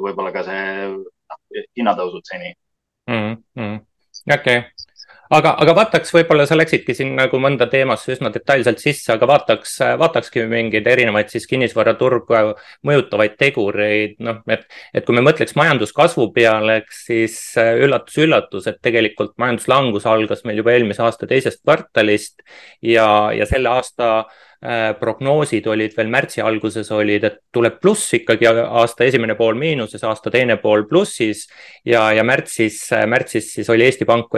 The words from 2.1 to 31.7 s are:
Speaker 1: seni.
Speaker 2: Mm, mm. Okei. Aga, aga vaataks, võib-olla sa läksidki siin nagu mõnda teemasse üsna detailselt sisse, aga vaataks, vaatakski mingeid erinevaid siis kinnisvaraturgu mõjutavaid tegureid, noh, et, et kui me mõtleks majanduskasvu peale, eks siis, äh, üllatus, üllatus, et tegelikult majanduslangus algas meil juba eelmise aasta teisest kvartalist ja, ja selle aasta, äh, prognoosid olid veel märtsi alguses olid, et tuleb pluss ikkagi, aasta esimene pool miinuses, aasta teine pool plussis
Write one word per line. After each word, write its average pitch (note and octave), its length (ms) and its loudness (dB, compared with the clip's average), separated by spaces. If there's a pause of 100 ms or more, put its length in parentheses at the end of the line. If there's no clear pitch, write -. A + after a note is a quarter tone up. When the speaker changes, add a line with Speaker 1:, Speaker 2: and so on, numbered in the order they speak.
Speaker 1:
seni. F2+ 260 -14 (540)
Speaker 2:
Mm, A2 280 -6 (240)
mm. G#2+ 220 -10 (500)
Okei. B2+ 300 0 (680)
Aga, D#3 240 4
aga D#3 160 6
vaataks, F3 400 2
võib-olla E3 320 4
sa C#3+ 80 0
läksidki D#3+ 400 0
siin C3+ 240 -6
nagu C3 240 0
mõnda C3 300 2
teemasse C3 420 0
üsna B2+ 180 -4
detailselt A#2+ 480 0
sisse, - 360 -4
aga A2+ 120 -2
vaataks, C#3 440 0 (260)
vaatakski B2+ 540 -2
mingeid A2+ 400 -2
erinevaid G#2+ 420 0
siis A2+ 160 -8
kinnisvaraturgu A#2 880 0 (480)
mõjutavaid A2+ 540 0
tegureid, G#2+ 800 0
noh, A2+ 220 -8 (100)
et, - 140 -4 (260)
et - 140 -4
kui A#2+ 100 2
me B2 80 4
mõtleks - 320 2
majanduskasvu D3 800 2
peale, A2 480 2
eks - 260 -20
siis, A2+ 320 -2 (160)
äh, A#2 240 2
üllatus, C#3 400 0
üllatus, A#2 480 0
et G#2 160 -8
tegelikult A2+ 560 -2
majanduslangus A#2+ 720 0
algas A2 340 -2
meil G#2+ 160 -4
juba A#2 160 4
eelmise A2+ 260 0
aasta A#2 240 -4
teisest B2+ 380 -2
kvartalist G#2+ 800 0 (400)
ja, A2+ 220 4 (260)
ja G#2+ 160 -2
selle B2+ 240 0
aasta, B2 400 -2 (500)
äh, A2+ 360 -2
prognoosid C3+ 680 -2
olid G#2+ 300 -2
veel A2+ 160 -2
märtsi B2+ 320 -2
alguses A2 500 -4
olid, G#2 320 0
et - 120 -8 (120)
tuleb A#2 300 0
pluss G3+ 340 0
ikkagi, A#2 320 2
aasta A#2 560 2
esimene A#2 320 0
pool A2+ 240 0
miinuses, B2+ 480 -6
aasta A2 240 -6
teine B2 300 2
pool G#2+ 260 2
plussis D3 600 -2 (360)